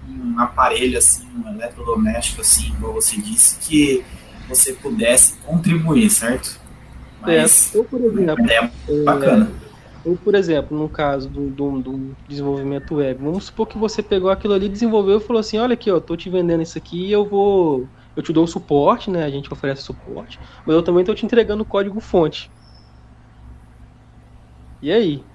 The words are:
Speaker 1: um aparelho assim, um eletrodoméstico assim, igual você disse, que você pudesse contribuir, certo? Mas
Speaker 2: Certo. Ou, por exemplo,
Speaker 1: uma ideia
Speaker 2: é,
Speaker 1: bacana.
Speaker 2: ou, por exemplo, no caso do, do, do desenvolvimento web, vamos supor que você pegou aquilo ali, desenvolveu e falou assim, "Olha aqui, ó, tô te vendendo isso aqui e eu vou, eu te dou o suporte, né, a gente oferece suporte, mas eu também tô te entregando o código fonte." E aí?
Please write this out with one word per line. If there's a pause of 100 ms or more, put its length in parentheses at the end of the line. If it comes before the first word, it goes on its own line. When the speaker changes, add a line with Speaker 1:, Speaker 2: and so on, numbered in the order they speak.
Speaker 1:
um
aparelho
assim, (200)
um
eletrodoméstico
assim,
igual
você
disse,
que (440)
você
pudesse (120)
contribuir,
certo? (640)
Mas
Speaker 2:
Certo.
Ou,
por
exemplo,
Speaker 1:
uma
ideia (160)
Speaker 2:
é,
Speaker 1:
bacana. (540)
Speaker 2:
ou,
por
exemplo,
no
caso
do,
do,
do (120)
desenvolvimento
web,
vamos
supor
que
você
pegou
aquilo
ali,
desenvolveu
e
falou
assim,
"Olha
aqui,
ó,
tô
te
vendendo
isso
aqui
e
eu
vou, (280)
eu
te
dou
o
suporte,
né,
a
gente
oferece
suporte, (260)
mas
eu
também
tô
te
entregando
o
código
fonte." (2250)
E
aí? (100)